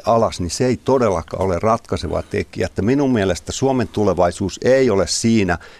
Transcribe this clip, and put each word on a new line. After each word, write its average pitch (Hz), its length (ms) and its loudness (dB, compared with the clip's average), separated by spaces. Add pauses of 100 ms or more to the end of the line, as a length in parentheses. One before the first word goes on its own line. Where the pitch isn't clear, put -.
alas, 110 360 0
niin 87 100 -4
se 127 160 -2
ei 123 100 0
todellakaan 110 640 0
ole 92 160 0
ratkaiseva 85 640 -2
tekijä. - 440 -6
Että - 160 -6
minun 135 300 0
mielestä 98 400 -2
Suomen 131 360 0
tulevaisuus 90 760 0
ei 131 260 4
ole 95 160 2
siinä, 101 520 2 (220)